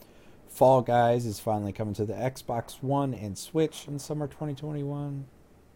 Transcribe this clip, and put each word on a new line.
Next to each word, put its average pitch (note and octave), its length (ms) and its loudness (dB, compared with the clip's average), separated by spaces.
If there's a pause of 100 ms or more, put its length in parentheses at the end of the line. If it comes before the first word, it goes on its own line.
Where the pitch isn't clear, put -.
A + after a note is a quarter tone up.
(480)
Fall C3 360 6
Guys A#2+ 420 4
is G#2 140 -4
finally G#2 340 -2
coming G#2+ 220 -4
to G#2+ 100 -2
the G#2+ 80 -2
Xbox A#2+ 720 -4
One C3+ 320 0
and G2+ 200 -6
Switch - 520 -2
in C#3+ 100 -6
summer D3+ 300 -4
twenty D3 260 -6
twenty-one. C#3+ 720 -6 (500)